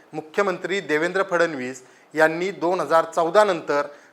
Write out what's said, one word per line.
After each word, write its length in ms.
मुख्यमंत्री 680
देवेंद्र 500
फडणवीस 520
यांनी 360
दोन 300
हजार 240
चौदा 400
नंतर 420